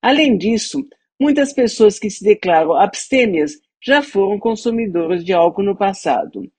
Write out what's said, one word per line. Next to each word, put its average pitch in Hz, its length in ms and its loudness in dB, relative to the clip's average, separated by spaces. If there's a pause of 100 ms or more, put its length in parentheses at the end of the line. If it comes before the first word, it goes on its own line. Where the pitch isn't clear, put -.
Além 277 340 2
disso, 190 480 -4 (360)
muitas 277 320 0
pessoas 220 440 2
que 214 140 -6
se - 140 -16
declaram 170 500 2
abstêmias 190 760 0 (280)
já 277 220 0
foram 202 340 -2
consumidoras 202 880 -4
de 185 80 -2
álcool 170 300 2
no 196 140 -2
passado. 147 680 -4 (160)